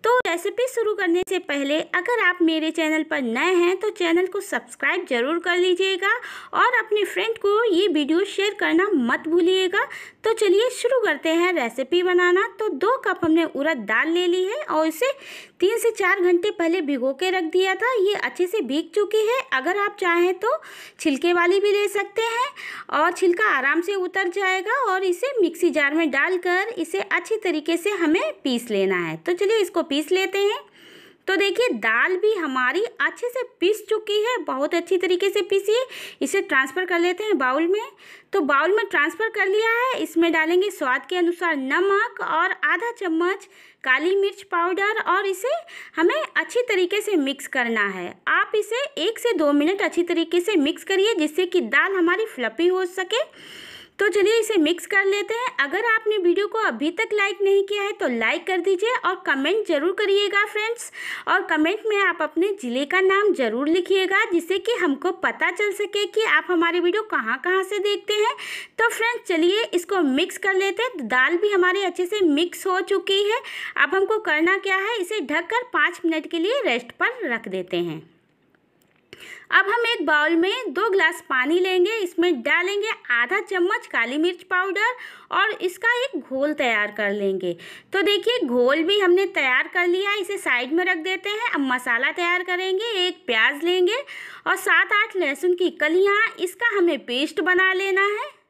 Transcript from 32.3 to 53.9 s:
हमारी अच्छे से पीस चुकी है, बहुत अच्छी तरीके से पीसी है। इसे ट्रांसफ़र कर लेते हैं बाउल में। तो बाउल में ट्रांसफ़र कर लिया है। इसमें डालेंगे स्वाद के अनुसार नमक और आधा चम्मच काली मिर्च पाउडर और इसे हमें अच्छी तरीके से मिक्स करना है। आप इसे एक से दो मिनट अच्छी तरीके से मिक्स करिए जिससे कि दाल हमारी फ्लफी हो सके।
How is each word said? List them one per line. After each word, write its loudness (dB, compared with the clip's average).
हमारी 0
अच्छे -4
से -6
पीस 2
चुकी -2
है, 0
बहुत -2
अच्छी 0
तरीके 2
से 0
पीसी 0
है। 2
इसे 0
ट्रांसफ़र 0
कर 0
लेते 0
हैं 0
बाउल 0
में। 0
तो 2
बाउल 2
में 0
ट्रांसफ़र 0
कर -2
लिया 2
है। 0
इसमें 2
डालेंगे 2
स्वाद -2
के -6
अनुसार 0
नमक 0
और 0
आधा 0
चम्मच -2
काली 2
मिर्च 0
पाउडर 0
और 2
इसे -2
हमें 4
अच्छी -2
तरीके 0
से -2
मिक्स -2
करना 0
है। -8
आप 2
इसे -2
एक -2
से 0
दो 2
मिनट 2
अच्छी 0
तरीके 0
से -2
मिक्स 0
करिए 2
जिससे 0
कि 0
दाल 2
हमारी 2
फ्लफी -2
हो 0
सके। -4